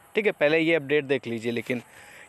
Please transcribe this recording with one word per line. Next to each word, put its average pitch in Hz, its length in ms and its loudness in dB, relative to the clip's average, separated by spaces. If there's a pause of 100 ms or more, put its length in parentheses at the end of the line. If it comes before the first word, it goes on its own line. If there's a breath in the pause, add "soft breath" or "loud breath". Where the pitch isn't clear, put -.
(160)
ठीक 214 100 0
है। 208 60 2
पहले 156 280 2
ये 165 160 2
अपडेट 143 280 0
देख 135 240 -2
लीजिए। 117 240 -4
लेकिन 120 300 -4 (480 loud breath)